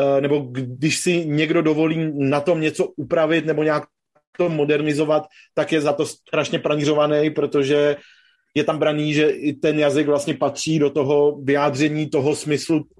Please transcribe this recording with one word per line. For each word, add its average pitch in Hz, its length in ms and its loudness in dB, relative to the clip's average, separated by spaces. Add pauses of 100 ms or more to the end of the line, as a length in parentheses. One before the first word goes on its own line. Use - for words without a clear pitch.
(180)
eh, 139 40 0
nebo 143 300 -2
když 127 480 -4
si 175 260 0
někdo 156 360 0
dovolí 160 520 0
na 143 280 0
tom 165 200 0
něco 156 240 -2 (120)
upravit 156 480 0
nebo 156 180 0
nějak 151 200 0 (540)
to 175 120 2
modernizovat, 151 760 0 (300)
tak 151 180 -2
je 160 100 2
za 147 120 0
to 143 120 0
strašně 156 540 -4
pranířovaný, 151 680 2
protože 147 680 2 (600)
je 151 80 2
tam 156 160 -2
braný, 151 340 0
že 151 160 2
i 139 240 -2
ten 151 260 0
jazyk 147 280 2
vlastně 147 260 0
patří 151 460 -2
do 143 100 2
toho 147 540 2
vyjádření 143 680 0
toho 147 260 0
smyslu 151 480 -2 (160)